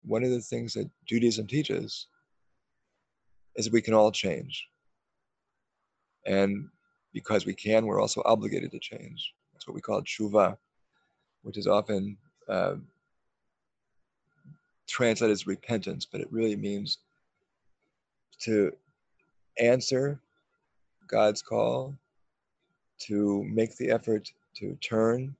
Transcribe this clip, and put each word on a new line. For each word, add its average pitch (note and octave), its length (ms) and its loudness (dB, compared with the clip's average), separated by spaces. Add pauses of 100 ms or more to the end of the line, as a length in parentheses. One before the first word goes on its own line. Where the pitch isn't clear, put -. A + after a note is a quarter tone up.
One A2+ 200 0
of B2+ 60 2
the B2 100 2
things A#2 340 -6
that G#2+ 160 -6 (160)
Judaism A2 420 2
teaches B2+ 600 -4 (1500)
is A2 140 -4
we A2+ 120 4
can A2 120 0
all G#2+ 180 8
change. - 560 -6 (1600)
And G2 440 0 (420)
because - 340 -2
we - 80 -4
can, A2 320 2
we're G2+ 160 2
also A2 240 0
obligated G#2 460 2
to - 80 -10
change. - 540 -12 (200)
That's - 140 -20
what - 80 -12
we - 60 -10
call G2+ 200 -2
tshuva, G2+ 560 2 (880)
which - 140 -12
is F#2+ 100 -2
often, G2+ 500 0 (300)
uh, F#2 280 0 (2000)
translated A2+ 460 2
as G2+ 140 -4
repentance, F#2+ 580 -6
but G2+ 160 -10
it - 100 -8
really A2 240 0
means G2+ 440 -6 (1400)
to G#2 320 2 (880)
answer C3 600 2 (880)
God's G#2+ 340 2
call, B2 540 -2 (1040)
to G2+ 440 0
make A2 340 -2
the B2+ 120 -4
effort A2+ 420 0 (240)
to G2 260 -10
turn A#2 580 0